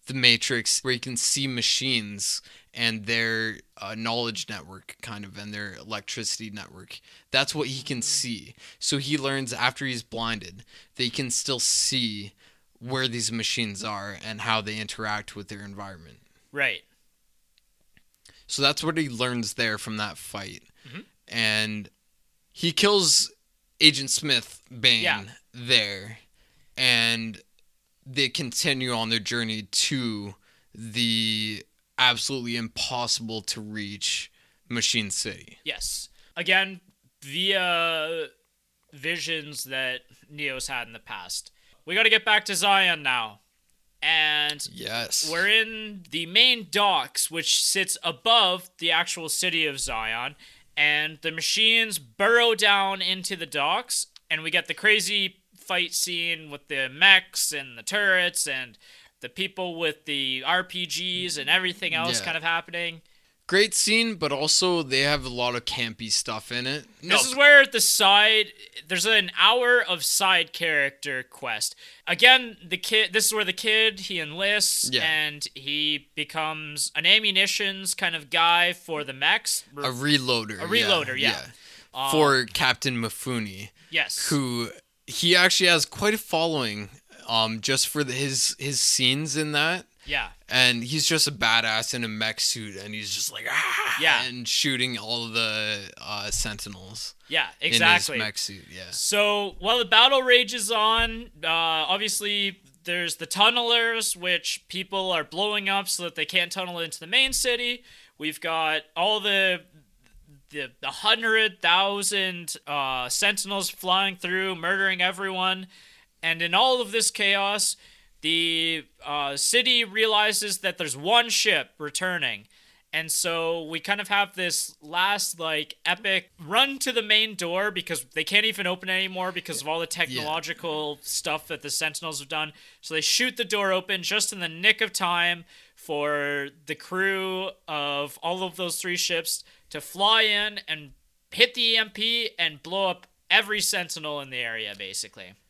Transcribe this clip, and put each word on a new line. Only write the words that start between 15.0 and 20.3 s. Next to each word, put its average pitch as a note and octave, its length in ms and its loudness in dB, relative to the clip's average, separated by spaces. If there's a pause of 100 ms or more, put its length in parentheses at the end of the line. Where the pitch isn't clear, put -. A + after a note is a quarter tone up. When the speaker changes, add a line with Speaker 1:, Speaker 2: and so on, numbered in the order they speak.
Speaker 1:
with G2+ 120 -14
their G2+ 160 -12
environment. G2 560 -14 (320)
Speaker 2:
Right. C3 320 -2 (1600)
Speaker 1:
So - 140 -4
that's C#3+ 220 2
what D#3+ 140 0
he D3+ 120 0
learns A#2+ 440 -2
there A2 240 0
from A2 200 -8
that G#2+ 200 -6
fight. - 460 -12 (240)